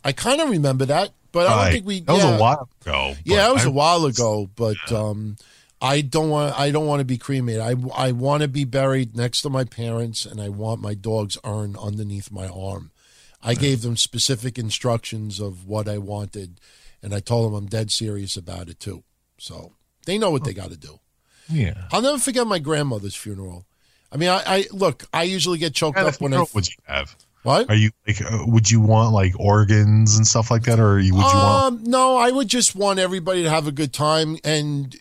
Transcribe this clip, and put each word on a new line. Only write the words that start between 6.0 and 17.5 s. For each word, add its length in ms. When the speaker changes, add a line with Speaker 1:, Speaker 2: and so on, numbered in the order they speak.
Speaker 1:
don't 280
want, 300
I 120
don't 160
wanna 160
be 160
cremated. 420
I, 140
I 160
wanna 360
be 180
buried 500
next 280
to 60
my 140
parents, 600
and 160
I 80
want 320
my 140
dog's 480
urn 360
underneath 520
my 160
arm. 440
I 60
Speaker 2:
Right. 100
Speaker 1:
gave 240
them 140
specific 600
instructions 840
of 280
what 200
I 120
wanted, 600
and 120
I 40
told 280
them 80